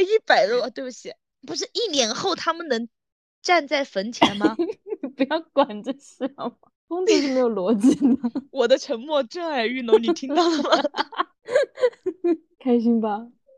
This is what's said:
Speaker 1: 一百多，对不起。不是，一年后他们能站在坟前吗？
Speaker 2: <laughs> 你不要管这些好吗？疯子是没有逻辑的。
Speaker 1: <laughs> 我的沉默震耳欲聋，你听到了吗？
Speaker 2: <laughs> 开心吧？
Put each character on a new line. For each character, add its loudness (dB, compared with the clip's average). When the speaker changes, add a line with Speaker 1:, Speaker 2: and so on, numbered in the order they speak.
Speaker 1:
一 2
百 4
多， 0
对 -10
不 -8
起。 -16
不 -8
是， -8
一 -4
年 0
后 -2
他 -2
们 -6
能 -2
站 -4
在 -4
坟 -8
前 0
吗？ 0
Speaker 2:
<laughs> -6
你 -8
不 -2
要 -2
管 0
这 -6
些 -10
好 -8
吗？ -12
疯 -4
子 4
是 -2
没 2
有 2
逻 0
辑 6
的。 2
Speaker 1:
<laughs> -10
我 0
的 4
沉 -6
默 -2
震 -10
耳 -2
欲 -4
聋， 6
你 0
听 -8
到 4
了 0
吗？ 0
Speaker 2:
<laughs> -2
开 2
心 4
吧？ -4